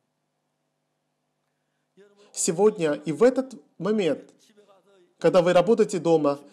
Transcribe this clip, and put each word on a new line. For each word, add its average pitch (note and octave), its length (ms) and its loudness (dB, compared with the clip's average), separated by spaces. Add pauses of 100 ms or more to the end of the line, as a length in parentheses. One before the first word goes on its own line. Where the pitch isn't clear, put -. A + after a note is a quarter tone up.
(2250)
Сегодня F3 600 -2
и D#3 180 -8
в D3+ 100 -8
этот C4 320 0 (240)
момент, F#3 540 -4 (880)
когда F3 240 2
вы F3+ 100 2
работаете F#3 460 2
дома, D3 420 0 (120)